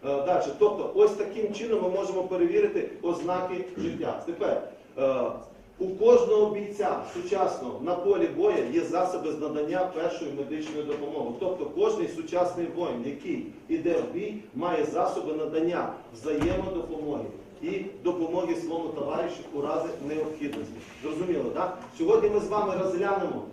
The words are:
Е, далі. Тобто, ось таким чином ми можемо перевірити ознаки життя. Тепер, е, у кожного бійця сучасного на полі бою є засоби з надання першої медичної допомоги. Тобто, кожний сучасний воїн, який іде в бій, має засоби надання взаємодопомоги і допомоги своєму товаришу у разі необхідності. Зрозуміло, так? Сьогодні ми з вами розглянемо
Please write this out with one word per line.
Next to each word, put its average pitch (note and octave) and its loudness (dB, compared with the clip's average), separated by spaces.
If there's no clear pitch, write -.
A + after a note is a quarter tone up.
Е, C#3 0
далі. F3 4
Тобто, - 4
ось G#3 8
таким G#3 -2
чином A3 0
ми F3+ 2
можемо F#3 0
перевірити F3+ 2
ознаки F3+ -2
життя. - -4
Тепер, - 0
е, C3 2
у F#3 0
кожного G#3+ 6
бійця G3+ -2
сучасного G3+ -2
на F3 0
полі F3+ 4
бою D#3+ 2
є E3 4
засоби E3 0
з - -4
надання D3+ 0
першої D#3+ -2
медичної D3+ -4
допомоги. C#3+ -4
Тобто, F#3 -2
кожний F#3+ 2
сучасний F3 0
воїн, C#3 -2
який C#3+ -4
іде E3 2
в - -2
бій, G#3+ -4
має D#3+ 0
засоби - 0
надання D#3+ 0
взаємодопомоги D#3 -2
і F#3+ -4
допомоги E3+ 0
своєму D#3+ -4
товаришу D3+ -2
у C#3+ -2
разі - 0
необхідності. D3 -4
Зрозуміло, D#3 -2
так? - -2
Сьогодні G#3 6
ми G#3 4
з - -4
вами G#3 0
розглянемо F#3 0